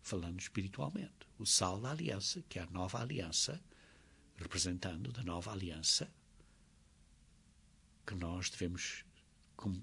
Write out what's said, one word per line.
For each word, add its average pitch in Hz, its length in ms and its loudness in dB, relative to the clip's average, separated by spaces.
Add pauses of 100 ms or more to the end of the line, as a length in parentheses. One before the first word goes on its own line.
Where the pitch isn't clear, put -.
falando 87 380 0
espiritualmente. 143 720 -2 (240)
O 110 80 -4
sal 92 340 6
da 123 120 -2
aliança, 156 580 0
que - 80 -6
é 90 60 -2
a 85 40 -8
nova 90 320 0
aliança, 120 640 0 (760)
representando 92 760 0
da 120 120 -4
nova 87 280 -2
aliança, 80 600 2 (1900)
que 95 100 -4
nós 87 340 0
devemos - 560 -2 (500)
com-, 95 260 0